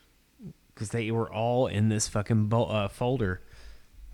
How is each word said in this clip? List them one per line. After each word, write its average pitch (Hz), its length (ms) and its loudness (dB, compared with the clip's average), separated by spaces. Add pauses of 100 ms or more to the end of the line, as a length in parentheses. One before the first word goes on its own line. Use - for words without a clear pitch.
(760)
'Cause 107 140 -8
they 113 240 -2
were 113 200 0
all 120 360 2
in 107 220 4
this 107 180 0
fucking 107 380 2
bo-, 117 180 2
uh, 101 240 0
folder. 117 520 0 (720)